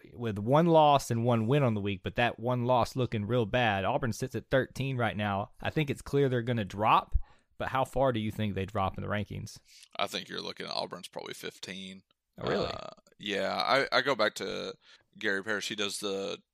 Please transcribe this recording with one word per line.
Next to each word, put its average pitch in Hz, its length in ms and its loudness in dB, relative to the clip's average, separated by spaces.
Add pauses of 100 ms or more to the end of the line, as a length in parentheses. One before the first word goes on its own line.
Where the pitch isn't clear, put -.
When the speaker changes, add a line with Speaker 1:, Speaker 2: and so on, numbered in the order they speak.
(120)
Speaker 1:
with 110 260 -4
one 135 280 4
loss 151 440 6
and 117 140 0
one 113 220 4
win 143 160 4
on 117 120 2
the 104 60 -2
week, 98 220 -2
but - 140 -6
that 120 240 0
one 123 240 -2
loss 123 320 2
looking 117 300 0
real 117 200 2
bad. 104 380 2
Auburn 123 280 0
sits - 220 -6
at 107 160 -6
thirteen 131 460 0
right 110 200 0
now. 101 340 -2 (120)
I 113 80 -2
think 151 200 0
it's 139 120 -4
clear 143 260 2
they're 123 140 2
gonna 117 220 0
drop, 110 520 2 (400)
but - 120 -4
how 131 160 0
far 131 280 0
do 113 60 -2
you 107 140 -2
think 107 240 -2
they 95 100 -2
drop 98 320 -2
in 98 60 -8
the 95 60 -6
rankings? 101 480 -6 (380)
Speaker 2:
I 101 120 -2
think 92 200 -6
you're 90 140 -8
looking 90 240 -10
at - 80 -8
Auburn's 92 340 -6
probably - 260 -10
fifteen. 95 680 -12 (360)
Speaker 1:
Oh, - 120 -4
really? 202 160 -2
Speaker 2:
Uh, - 240 -8 (280)
yeah, 98 380 -2
I, 131 340 2
I 127 120 2
go 135 120 0
back 107 200 2
to 95 400 -6 (440)
Gary 98 240 0
Parrish. 104 260 -4
He 113 60 -4
does 101 260 -4
the 98 380 -4 (160)